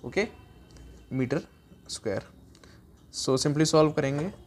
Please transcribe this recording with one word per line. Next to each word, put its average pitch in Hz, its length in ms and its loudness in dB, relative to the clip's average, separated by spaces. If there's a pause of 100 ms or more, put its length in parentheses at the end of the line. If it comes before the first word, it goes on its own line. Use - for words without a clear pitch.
ओके, 190 240 -2 (840)
मीटर 131 280 0 (480)
स्क्वायर। - 340 -6 (920)
So 131 240 0
simply 151 260 2
सॉल्व 156 260 6
करेंगे 147 420 -2 (140)